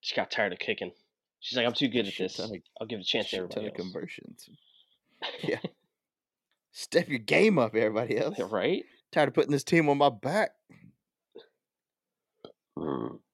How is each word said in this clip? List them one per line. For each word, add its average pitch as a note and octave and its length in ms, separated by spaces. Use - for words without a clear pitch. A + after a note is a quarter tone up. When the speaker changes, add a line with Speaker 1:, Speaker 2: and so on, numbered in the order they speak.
Speaker 1:
She - 140
got G2+ 140
tired G2+ 240
of - 60
kicking. F#2+ 320
She's - 180
like, A#2 100
"I'm A#2+ 60
too C#3 160
good A2 180
at G2 60
Speaker 2:
Shit A2+ 160
Speaker 1:
this. - 80
Speaker 2:
ton - 80
of, E2+ 60
Speaker 1:
I'll A2+ 60
give G#2+ 120
a F#2 40
chance - 260
to - 60
Speaker 2:
shit F#2+ 40
ton G#2+ 140
Speaker 1:
everybody - 20
Speaker 2:
of G#2 60
Speaker 1:
else." F2+ 80
Speaker 2:
conversions. - 600
Speaker 1:
<laughs> - 60
Speaker 2:
Yeah. - 160
Step - 360
your C3+ 120
game F3 380
up, A2+ 160
everybody A2 440
else. D3+ 200
Speaker 1:
Yeah, F#2+ 120
right? A2 340
Speaker 2:
Tired D3 180
of B2 40
putting C#3+ 180
this C#3+ 120
team E3 260
on C#3+ 80
my C#3+ 120
back. C#3+ 420
Speaker 1:
Mm. B1+ 420